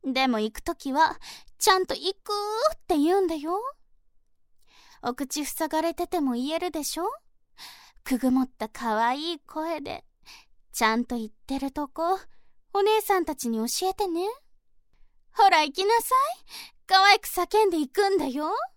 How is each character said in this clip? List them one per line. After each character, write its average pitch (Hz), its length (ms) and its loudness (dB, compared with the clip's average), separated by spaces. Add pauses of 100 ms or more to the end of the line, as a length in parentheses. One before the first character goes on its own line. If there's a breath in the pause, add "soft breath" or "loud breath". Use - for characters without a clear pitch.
で 262 240 0
も 226 120 0
行 214 140 -2
く - 80 -12
と - 140 -6
き 269 180 -8
は、 311 260 2 (380 loud breath)
ち - 120 2
ゃ 381 80 6
ん 277 100 0
と - 80 -4
行 359 180 -6
く - 180 -10 (440)
っ - 20 -20 (100)
て 330 100 2
言 330 200 4
う 392 40 4
ん 359 60 2
だ 320 80 -2
よ。 320 240 -4 (1400 soft breath)
お - 140 -6
口 285 300 -6
塞 320 220 -4
が 311 140 0
れ 330 140 -2
て 349 120 -4
て 349 140 -2
も 262 120 0
言 254 180 -4
え 330 80 -2
る 349 120 -4
で 302 120 -6
し - 180 -6
ょ？ 415 100 -2 (920 loud breath)
く 254 140 -2
ぐ 254 120 2
も 262 120 2
っ 247 40 -2
た - 220 -10
可 226 360 -2
愛 294 280 -2
い 294 60 -10
声 311 420 -6
で、 - 240 -10 (680 loud breath)
ち - 140 0
ゃ 220 100 4
ん 233 80 0
と 240 140 -6
言 220 80 -6
っ 214 40 -12
て - 300 -8
る 269 140 -6
と 294 160 -6
こ、 349 280 -2 (540)
お 392 120 0
姉 427 180 4
さ 392 180 2
ん 330 60 0
た 302 100 -4
ち - 140 -6
に 226 80 -2
教 220 80 -2 (240)
え 381 40 -4
て 392 140 -2
ね。 349 220 -2 (1040)
ほ 403 160 8
ら 311 140 6
行 294 120 -4
き 370 80 -2
な 453 160 4
さ - 160 0 (240)
い。 - 60 -20 (400 loud breath)
可 381 180 6
愛 403 160 6
く - 80 -10
叫 403 380 2
ん 392 40 4
で 320 120 0
い 262 80 -2
く 392 200 2
ん 392 80 2
だ 277 100 0
よ。 302 280 -4 (220)